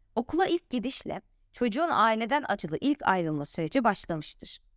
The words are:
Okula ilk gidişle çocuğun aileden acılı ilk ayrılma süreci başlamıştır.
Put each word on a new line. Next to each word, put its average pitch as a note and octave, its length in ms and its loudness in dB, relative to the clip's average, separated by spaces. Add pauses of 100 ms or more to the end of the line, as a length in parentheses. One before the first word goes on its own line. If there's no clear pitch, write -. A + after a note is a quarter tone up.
(140)
Okula D#4 320 0
ilk E4+ 240 -2
gidişle A3+ 520 -6 (300)
çocuğun B3+ 380 0
aileden A3+ 580 2
acılı E3+ 320 -2
ilk C#4+ 220 2
ayrılma D#3+ 420 2
süreci F3+ 400 0
başlamıştır. - 760 -4 (160)